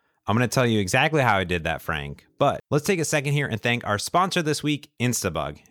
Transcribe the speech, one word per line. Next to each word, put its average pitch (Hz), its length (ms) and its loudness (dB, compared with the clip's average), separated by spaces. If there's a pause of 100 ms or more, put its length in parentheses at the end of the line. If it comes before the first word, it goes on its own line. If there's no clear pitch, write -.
(280)
I'm 104 60 2
gonna 120 140 2
tell 127 180 2
you 113 140 2
exactly 135 420 2
how 113 140 4
I 95 80 2
did 85 200 -2
that, 80 160 -2
Frank. 71 460 -8 (140)
But 139 180 2 (100)
let's 147 160 0
take 196 140 2
a 160 60 -2
second 143 280 -2
here 143 140 2
and - 160 -4
thank 120 240 0
our 104 100 2
sponsor 175 460 0
this 151 180 0
week, 147 300 -4 (100)
Instabug. 80 600 -2 (100)